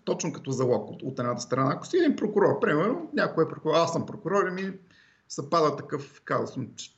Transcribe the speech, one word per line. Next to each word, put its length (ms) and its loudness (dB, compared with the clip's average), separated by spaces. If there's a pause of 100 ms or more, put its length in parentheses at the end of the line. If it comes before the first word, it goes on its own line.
точно 280 -2
като 180 -8
залог 400 2
от, 120 -12
от 160 -6
едната 240 -2
страна? 300 0
Ако 140 -6
си 100 -2
един 200 4
прокурор, 440 2
примерно, 540 0
някой 300 2
е 40 2
прокурор, 260 -2
аз 180 4
съм 140 -2
прокурор 420 0
и 20 -2
ми 220 -6 (560)
се 220 -8
пада 260 4
такъв 480 -8
казус. 260 0 (480)